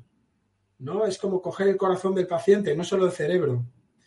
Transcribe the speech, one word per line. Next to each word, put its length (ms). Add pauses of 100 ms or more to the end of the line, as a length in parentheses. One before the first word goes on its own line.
(800)
¿no? 280
Es 120
como 240
coger 260
el 80
corazón 380
del 120
paciente, 480
no 80
solo 240
el 60
cerebro, 520 (420)